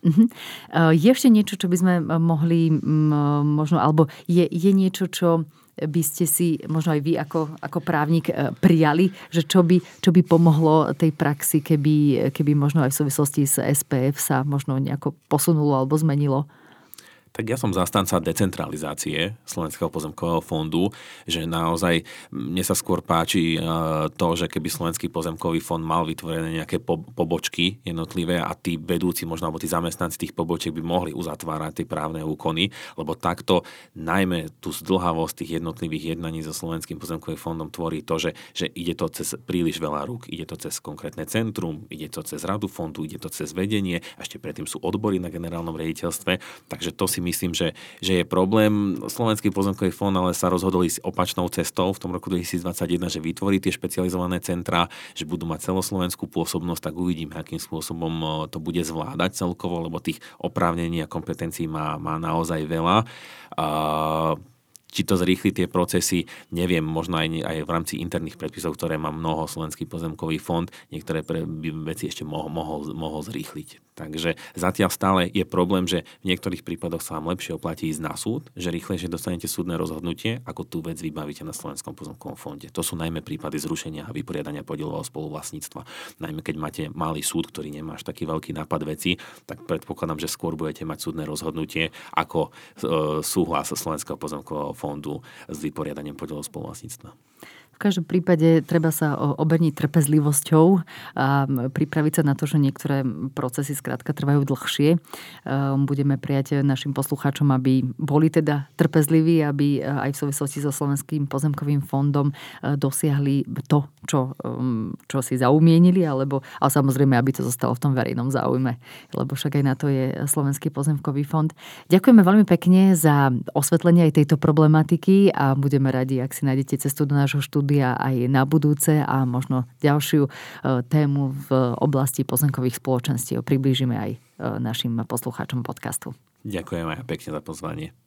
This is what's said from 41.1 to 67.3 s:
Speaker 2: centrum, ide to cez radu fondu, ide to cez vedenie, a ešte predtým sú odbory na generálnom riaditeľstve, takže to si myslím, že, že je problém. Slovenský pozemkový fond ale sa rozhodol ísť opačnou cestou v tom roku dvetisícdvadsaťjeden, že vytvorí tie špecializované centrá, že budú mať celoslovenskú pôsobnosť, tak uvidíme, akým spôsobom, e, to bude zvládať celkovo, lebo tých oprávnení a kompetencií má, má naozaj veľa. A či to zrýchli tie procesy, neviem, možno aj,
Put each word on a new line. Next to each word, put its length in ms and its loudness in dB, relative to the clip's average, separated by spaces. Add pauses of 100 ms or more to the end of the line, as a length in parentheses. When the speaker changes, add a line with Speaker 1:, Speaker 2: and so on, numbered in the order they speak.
Speaker 2:
centrum, 640 -4
ide 240 -12
to 80 -10
cez 240 -10
radu 240 -4
fondu, 320 -8
ide 160 -10
to 80 -14
cez 240 -10
vedenie, 640 -2
a 80 -18
ešte 160 -14
predtým 320 -10
sú 160 -10
odbory 320 -2
na 160 -8
generálnom 400 -8
riaditeľstve, 640 -4 (320)
takže 240 -8
to 160 -2
si 140 -4
myslím, 320 -4
že, 160 0 (320)
že 160 2
je 80 0
problém. 800 2
Slovenský 400 -2
pozemkový 480 -2
fond 160 -2
ale 240 0
sa 160 0
rozhodol 320 2
ísť 240 -2
opačnou 400 -4
cestou 480 -2
v 80 -18
tom 80 -6
roku 160 -8
dvetisícdvadsaťjeden, 800 -4
že 80 -6
vytvorí 480 -2
tie 80 0
špecializované 720 -4
centrá, 480 0 (240)
že 80 -8
budú 240 -6
mať 240 -4
celoslovenskú 560 -4
pôsobnosť, 560 -4
tak 160 -6
uvidíme, 320 -2
akým 240 -10
spôsobom, 560 -8
e, 140 -4 (260)
to 80 -10
bude 240 -2
zvládať 560 -4
celkovo, 400 -4
lebo 240 -8
tých 160 -4 (160)
oprávnení 640 0
a 80 -6
kompetencií 560 -6
má, 320 -4
má 240 -6
naozaj 480 -2
veľa. 400 2 (480)
A 100 -2 (1300)
či 160 -4
to 80 2
zrýchli 320 2
tie 160 -2
procesy, 640 0 (240)
neviem, 320 0
možno 320 -4
aj, 240 -2